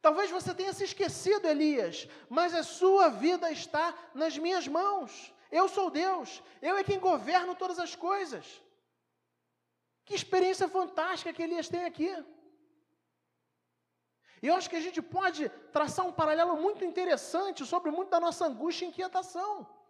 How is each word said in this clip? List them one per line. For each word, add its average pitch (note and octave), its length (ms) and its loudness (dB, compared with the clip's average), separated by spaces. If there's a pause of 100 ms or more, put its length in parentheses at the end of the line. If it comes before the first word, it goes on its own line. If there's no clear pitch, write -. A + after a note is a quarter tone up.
Talvez D#4+ 300 4
você F4 240 -4
tenha F#4+ 180 -4
se G4 120 -4
esquecido, F#4+ 600 0
Elias, D4 600 0 (200)
mas E4 260 2
a E4 80 0
sua F#4+ 480 6
vida E4 420 0
está D#4 420 -2 (200)
nas C#4+ 240 -2
minhas E4+ 280 -2
mãos. F4 680 -2 (180)
Eu F4+ 160 6
sou F#4 220 0
Deus. E4+ 520 -4 (200)
Eu F#4 160 2
é G4 40 0
quem G4 160 0
governo F4+ 560 2
todas F4+ 240 -6
as E4+ 160 -6
coisas. E4 680 -4 (1400)
Que G#4 80 -8
experiência F#4+ 520 2
fantástica F4+ 680 -2
que E4+ 100 -6
Elias E4 260 -4
tem F4 160 -4
aqui. E4+ 260 -4 (2250)
E - 40 -2
eu D#4 80 4
acho F#4 160 -2
que E4+ 60 -4
a E4 40 -2
gente E4+ 220 -6
pode E4+ 460 -2 (220)
traçar D4+ 360 0
um F4 60 -4
paralelo E4 440 4
muito F#4+ 280 0
interessante F4 840 -2
sobre F4 240 0
muito F#4 180 -4
da E4+ 100 4
nossa E4+ 280 0
angústia D4+ 380 -4
e F4+ 40 -6
inquietação. F#4 800 -6 (220)